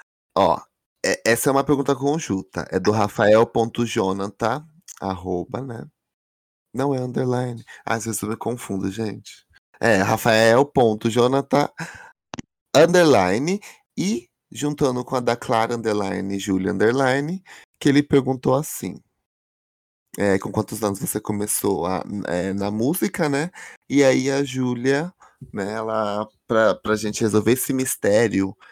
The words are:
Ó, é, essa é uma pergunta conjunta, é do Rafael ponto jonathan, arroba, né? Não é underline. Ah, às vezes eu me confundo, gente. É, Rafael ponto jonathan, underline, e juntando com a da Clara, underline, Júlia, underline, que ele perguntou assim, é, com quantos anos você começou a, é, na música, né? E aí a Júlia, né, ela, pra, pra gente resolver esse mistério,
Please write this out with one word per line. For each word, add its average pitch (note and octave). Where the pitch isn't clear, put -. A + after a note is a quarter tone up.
Ó, F2+
é, F#2+
essa A#2
é -
uma C3+
pergunta C#3
conjunta, B2
é F#2
do F#2+
Rafael G#2+
ponto A2+
jonathan, G#2+
arroba, F2+
né? C3
Não C#3
é C3
underline. B2
Ah, A2+
às A2
vezes A2
eu G#2
me A2+
confundo, G2
gente. G#2+
É, A2
Rafael A2+
ponto A2+
jonathan, C3
underline, D3+
e G#3
juntando C3
com C3+
a B2+
da A#2+
Clara, A2+
underline, G2
Júlia, F#2+
underline, C3+
que D3
ele C#3+
perguntou C3
assim, -
é, G2
com G#2
quantos G#2+
anos G2
você C#3
começou G2+
a, F#2
é, F2+
na G2+
música, D3+
né? C#3+
E C#3
aí C3
a C#3
Júlia, C3
né, G#2
ela, A2
pra, A2
pra G#2+
gente G#2
resolver G#2+
esse -
mistério, G#2